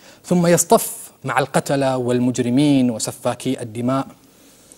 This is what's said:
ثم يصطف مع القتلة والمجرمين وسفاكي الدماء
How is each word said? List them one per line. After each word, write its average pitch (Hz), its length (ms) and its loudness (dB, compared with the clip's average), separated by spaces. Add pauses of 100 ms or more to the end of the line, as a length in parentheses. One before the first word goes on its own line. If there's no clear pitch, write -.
(260)
ثم 180 220 2
يصطف - 640 2 (120)
مع 127 160 -2
القتلة 135 580 0
والمجرمين 123 960 2
وسفاكي 123 680 -6
الدماء 120 460 -4 (720)